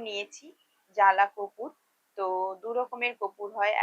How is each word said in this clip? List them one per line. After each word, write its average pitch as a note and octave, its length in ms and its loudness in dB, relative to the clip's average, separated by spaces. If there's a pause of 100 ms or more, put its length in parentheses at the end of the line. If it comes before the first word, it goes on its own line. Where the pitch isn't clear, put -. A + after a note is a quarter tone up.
নিয়েছি, G3+ 400 -10 (500)
জ্বালা G3 300 6 (120)
কর্পূর। G#3 300 -8 (480)
তো G3 100 -2 (360)
দু A3+ 100 -8
রকমের A#3+ 480 -4
কর্পূর G3+ 280 -6 (100)
হয়, G#3 240 2